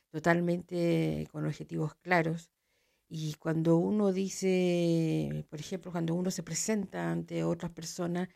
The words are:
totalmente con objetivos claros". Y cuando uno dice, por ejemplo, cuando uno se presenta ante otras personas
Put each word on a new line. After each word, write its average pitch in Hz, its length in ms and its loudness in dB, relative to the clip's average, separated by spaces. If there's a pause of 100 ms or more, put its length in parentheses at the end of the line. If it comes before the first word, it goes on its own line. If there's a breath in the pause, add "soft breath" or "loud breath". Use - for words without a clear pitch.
(100)
totalmente 170 1200 2
con 156 140 -4
objetivos 156 500 -4
claros". 170 540 0 (580)
Y 156 260 -6
cuando 160 420 2
uno 196 360 2
dice, 170 1400 2
por 151 100 -10
ejemplo, 175 320 -10
cuando 165 220 0
uno 180 160 0
se 180 120 -6
presenta 175 720 -2
ante 170 320 -4
otras 170 280 -2
personas 175 640 -4